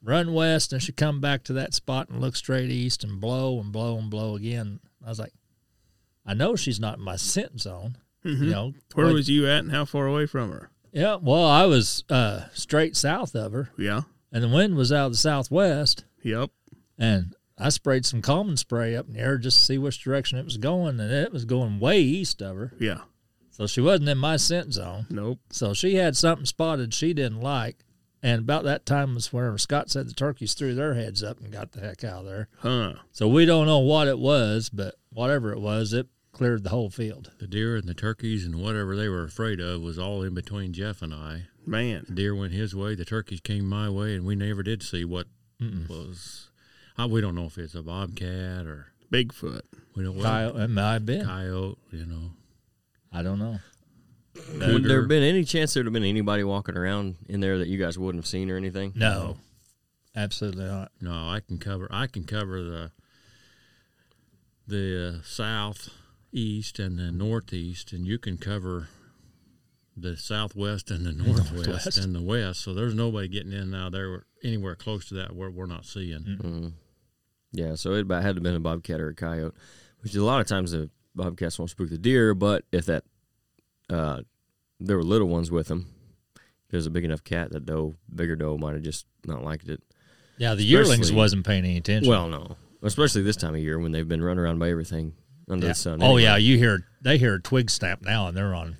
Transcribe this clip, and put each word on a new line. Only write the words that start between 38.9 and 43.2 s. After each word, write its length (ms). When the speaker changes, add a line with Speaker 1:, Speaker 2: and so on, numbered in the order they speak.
Speaker 3:
they 140
were 160
afraid 340
of 240
was 160
all 240
in 120
between 380
Jeff 300
and 100
I. 340
Speaker 2:
Man. 400
Speaker 3:
The 80
deer 220
went 160
his 240
way, 180
the 100
turkeys 360